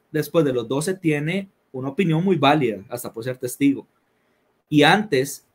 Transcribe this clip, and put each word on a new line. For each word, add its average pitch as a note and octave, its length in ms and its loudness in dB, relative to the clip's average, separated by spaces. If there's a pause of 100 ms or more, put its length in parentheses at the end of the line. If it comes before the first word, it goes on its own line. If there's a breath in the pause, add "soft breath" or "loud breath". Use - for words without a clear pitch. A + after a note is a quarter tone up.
(120)
después D3+ 320 0
de C#3 80 0
los A#2 160 -2
doce D3+ 280 -2
tiene E3 540 -2 (220)
una C3 180 -8
opinión E3 340 0
muy F#3+ 140 2
válida, C3+ 520 2
hasta A#2 240 -12
puede A2+ 120 -10
ser B2+ 120 -6
testigo, B2+ 480 -2 (840)
y D3+ 140 4
antes D3+ 720 2